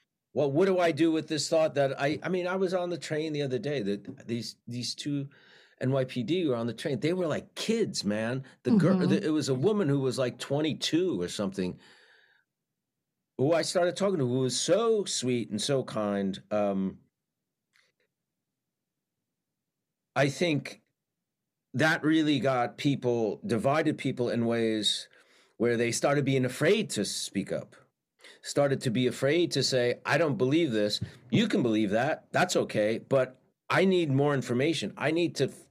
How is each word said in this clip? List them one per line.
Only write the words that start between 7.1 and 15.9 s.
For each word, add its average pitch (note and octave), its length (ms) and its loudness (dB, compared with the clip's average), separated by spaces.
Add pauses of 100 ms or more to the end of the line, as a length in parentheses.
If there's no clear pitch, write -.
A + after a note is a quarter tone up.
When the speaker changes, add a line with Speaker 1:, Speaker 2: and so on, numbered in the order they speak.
Speaker 1:
were F#3 120 -2
like A#2 300 -6
kids, - 500 -2
man. A2+ 380 -2 (200)
The B2 80 2
girl, F#3+ 260 6
Speaker 2:
Mm-hmm. F3+ 140 2
Speaker 1:
the, - 140 0
it D#3 40 0
was D3+ 200 -2
a C3 60 2
woman F#3 340 2
who C#3 120 2
was, B2+ 180 -2
like, B2 200 -2
twenty-two D#3 800 -2
or F2 100 -2
something, F#2+ 500 -4 (1600)
who C#3+ 160 2
I D#3+ 100 2
started F3 320 0
talking F#3+ 240 0
to, B2+ 80 0
who B2+ 120 0
was B2+ 200 0
so G#3+ 460 2
sweet B2 440 -2
and G2+ 100 -4
so C3 240 0
kind. G2+ 560 -2 (120)